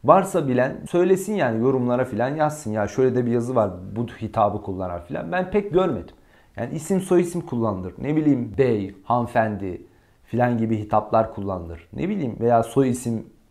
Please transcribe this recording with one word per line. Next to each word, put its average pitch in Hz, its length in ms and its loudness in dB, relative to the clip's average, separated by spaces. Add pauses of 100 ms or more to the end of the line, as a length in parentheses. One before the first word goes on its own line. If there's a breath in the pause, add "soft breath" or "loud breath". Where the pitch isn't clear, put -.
Varsa 170 440 4
bilen 127 280 2 (140)
söylesin 190 440 2
yani, 120 280 0
yorumlara 127 420 2
filan 117 240 -2
yazsın. 151 420 -2
Ya 107 180 0
şöyle 131 260 2
de 123 120 0
bir 120 40 0
yazı 120 240 0
var. 107 160 2 (260)
Bu 113 100 -2
hitabı 104 560 -2
kullanan 92 380 -6
filan. 165 320 -8
Ben 185 180 -2
pek 208 220 -2
görmedim. 156 420 0 (420 soft breath)
Yani 123 180 -6
isim 180 260 -2
soy 180 200 4
isim 175 200 -2
kullanılır. 101 580 -4
Ne 151 180 -2
bileyim 131 420 2
bey, 110 360 2 (100)
hanımefendi 110 840 0 (380 soft breath)
filan 120 340 2
gibi 110 200 0
hitaplar 110 560 0
kullanılır. 87 580 -8
Ne 135 160 -4
bileyim 175 320 -4
veya 117 220 4
soy 135 280 2
isim 120 360 -4 (240)